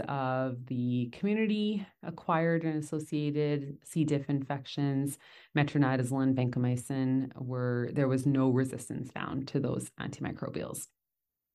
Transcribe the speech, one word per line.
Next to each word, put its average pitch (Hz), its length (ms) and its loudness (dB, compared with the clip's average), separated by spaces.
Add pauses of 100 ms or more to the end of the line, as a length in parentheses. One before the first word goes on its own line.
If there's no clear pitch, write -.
of 131 600 -2
the 123 440 0
community-acquired 202 1500 0
and 156 180 -2
associated 147 1000 -2
C. - 200 0
diff 143 260 0
infections, 139 880 0 (400)
metronidazole 135 640 4
and 131 160 4
vancomycin 127 960 0 (100)
were, 123 520 -2
there 139 140 4
was 131 200 2
no 135 240 4
resistance 127 580 -2
found - 380 -6
to 143 120 -2
those 127 300 -2 (100)
antimicrobials. - 840 -6 (680)